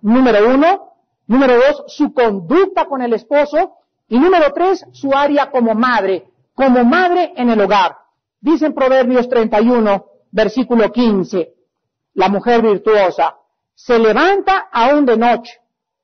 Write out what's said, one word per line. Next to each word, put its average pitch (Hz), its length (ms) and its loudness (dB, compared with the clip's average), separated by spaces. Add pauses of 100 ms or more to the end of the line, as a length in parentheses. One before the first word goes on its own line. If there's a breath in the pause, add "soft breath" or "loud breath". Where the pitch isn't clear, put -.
número 226 480 2
uno. 311 440 0 (340)
Número 254 280 2
dos, 277 340 2
su - 260 -4
conducta 247 680 0
con 269 180 -8
el 240 100 -4
esposo. 294 680 -2 (280)
Y 233 140 -2
número 320 320 2
tres, 359 400 -2
su 269 200 -6
área 285 380 0
como 233 240 0
madre, 214 560 -4 (240)
como 254 300 2
madre 349 500 0
en 240 160 -2
el 220 100 0
hogar. 196 360 0 (440)
Dice 302 260 0
en 285 80 -4
Proverbios 254 540 0
treinta 226 320 -2
y 226 80 2
uno, 214 360 0 (260)
versículo 220 640 -2
quince, 202 600 -2 (580)
la 190 160 -2
mujer 226 340 0
virtuosa 202 760 0 (380)
se 233 240 -2
levanta 370 720 0
aún 277 340 0
de 240 120 2
noche 240 420 -2 (460)